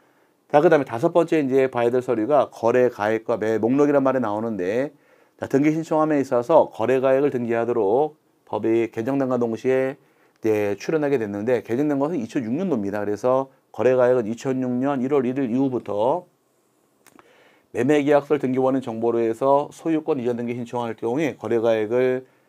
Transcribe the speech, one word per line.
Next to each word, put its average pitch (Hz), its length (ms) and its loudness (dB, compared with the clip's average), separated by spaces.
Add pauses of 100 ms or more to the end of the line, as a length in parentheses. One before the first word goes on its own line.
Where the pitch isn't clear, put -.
(500)
자, 147 100 6
그다음에 156 240 4
다섯 127 280 -2
번째 165 280 2
이제 135 300 2
봐야 120 200 0
될 127 120 0
서류가 120 480 0
거래 123 380 2
가액과 110 480 -2
매 110 220 -2
목록이란 139 440 2
말이 131 180 0
나오는데 110 720 -4 (460)
자, - 80 -8
등기 143 260 2
신청함에 156 480 0
있어서 135 500 2
거래 123 300 0
가액을 135 300 2
등기하도록 117 840 0 (300)
법이 113 460 0
개정된과 127 460 -2
동시에 131 580 -2 (420)
이제 104 400 0
출연하게 147 400 0
됐는데 110 440 -2
개정된 139 360 -2
것은 151 180 -2
이천육 117 360 -6
년도입니다. 120 480 -2
그래서 127 500 -2 (220)
거래 123 220 2
가액은 123 340 2
이천육 127 420 -4
년 131 320 -2
일월 131 240 0
일 131 120 -4
일 135 120 -2
이후부터 123 760 -2 (1500)
매매 139 320 2
계약서를 143 340 2
등기 131 200 -2
원인 131 220 0
정보로 117 380 -2
해서 135 520 0
소유권 156 500 -4
이전 120 160 -2
등기 120 180 -6
신청할 120 420 -8
경우에 123 400 -2
거래 117 220 -2
가액을 117 640 0 (240)